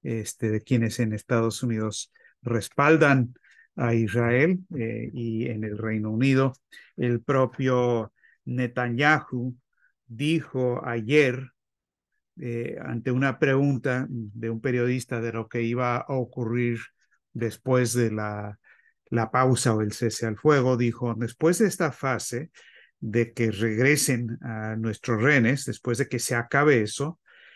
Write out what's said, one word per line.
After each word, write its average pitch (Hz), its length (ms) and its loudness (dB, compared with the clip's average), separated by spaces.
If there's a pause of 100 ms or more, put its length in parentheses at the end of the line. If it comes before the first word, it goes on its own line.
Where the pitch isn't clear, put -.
este, 113 480 -4
de 107 120 0
quienes 117 380 2
en 110 120 0
Estados 117 500 0
Unidos 110 500 -4 (300)
respaldan 135 920 4 (420)
a 117 180 0
Israel, 120 640 2 (180)
eh, 113 380 -6
y 117 320 -4
en 110 180 -6
el 104 140 -8
Reino 110 320 -4
Unido. 131 420 2 (440)
El 120 260 0
propio 127 920 0 (320)
Netanyahu 123 1120 -2 (500)
dijo 131 800 -2
ayer, 127 680 2 (840)
eh, 117 440 -6
ante 120 300 -4
una 131 260 0
pregunta 135 720 2
de 113 420 -8
un 113 100 -6
periodista 123 600 -2
de 113 120 -4
lo 110 160 -6
que 120 140 -4
iba 120 340 0
a 135 180 -6
ocurrir 120 680 -2 (520)
después 120 640 0
de 117 160 2
la, 104 480 -8 (520)
la 113 200 0
pausa 127 440 4
o 107 60 2
el 104 120 -2
cese - 340 -4
al 107 100 -4
fuego, 131 420 4
dijo, 120 360 -2
"Después 151 440 0
de 226 80 4
esta 165 260 -2
fase 131 580 -6 (500)
de 117 320 0
que 117 180 0
regresen 117 920 0
a 110 340 -8
nuestros 113 460 -2
rehenes, 131 440 4
después 117 320 -4
de 139 100 -2
que 123 100 -4
se - 160 -4
acabe 135 480 4
eso, 139 380 -6 (360)